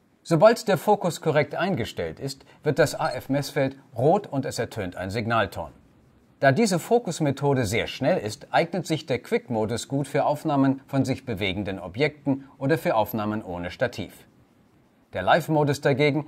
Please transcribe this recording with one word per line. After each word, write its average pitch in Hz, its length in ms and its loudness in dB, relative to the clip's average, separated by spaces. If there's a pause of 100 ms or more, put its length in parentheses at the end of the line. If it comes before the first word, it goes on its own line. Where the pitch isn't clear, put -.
(300)
Sobald 214 380 6
der 190 100 2
Fokus 196 440 2
korrekt 151 340 2
eingestellt 110 640 -4
ist, 135 240 -10 (180)
wird 147 180 0
das 147 200 2
A-F-Messfeld 135 800 -2 (200)
rot 170 300 2
und 135 160 -4
es - 160 -6
ertönt 98 380 -6
ein 92 120 -6
Signalton. 101 640 -2 (680)
Da 135 100 6
diese 180 280 2
Fokusmethode 143 840 0
sehr 95 240 0
schnell - 300 0
ist, - 340 -8
eignet 165 340 0
sich - 200 -4
der 123 140 -2
Quick-Modus 113 680 -4
gut 139 180 -2
für - 200 0
Aufnahmen 139 600 2
von 135 200 0
sich 127 200 -4
bewegenden 98 540 -4
Objekten 135 640 -4 (140)
oder 139 200 0
für - 180 -2
Aufnahmen 107 460 -2
ohne 87 300 -8
Stativ. - 560 -8 (840)
Der 95 80 -4
Live-Modus 143 580 2
dagegen 143 480 2